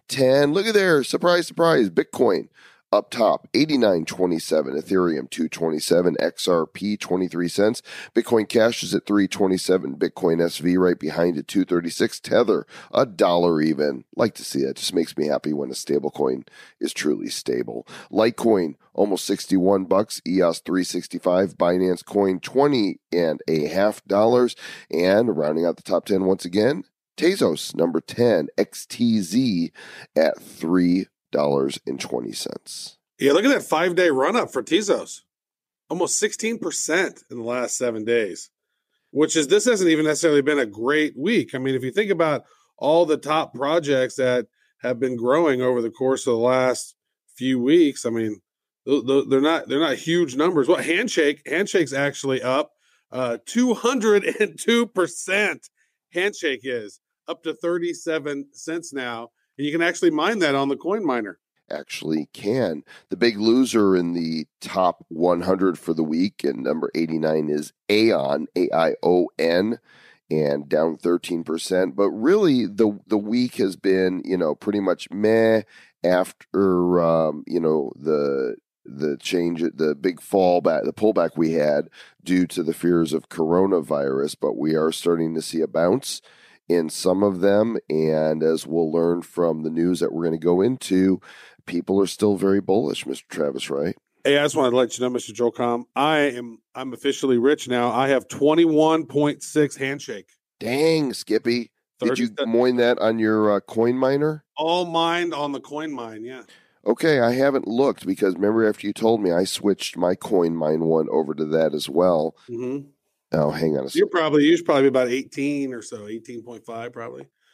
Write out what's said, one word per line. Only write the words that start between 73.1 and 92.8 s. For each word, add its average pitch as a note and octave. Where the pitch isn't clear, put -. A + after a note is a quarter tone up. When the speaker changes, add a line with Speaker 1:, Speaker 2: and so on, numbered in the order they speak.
Speaker 1:
week A#2
has G2
been, F#2
you F2+
know, D#2
pretty G#2
much F#2
meh A2
after, F2+
um, D#2+
you E2+
know, D#2
the, C#2
the C#2
change, E2+
the D#2
big E2+
fallback, F2
the D2+
pullback F#2+
we E2
had D2+
due F2+
to E2+
the D#2
fears E2+
of D#2
coronavirus. D#2
But C2
we D#2
are D#2+
starting E2
to D#2+
see E2
a D#2
bounce F2
in E2+
some F#2
of F#2+
them. G#2
And D#2
as D#2+
we'll D#2+
learn E2+
from D#2+
the D#2+
news E2+
that E2+
we're E2
gonna E2
go F2
into, F#2+
people F#2+
are F#2+
still G#2
very G2
bullish, F#2+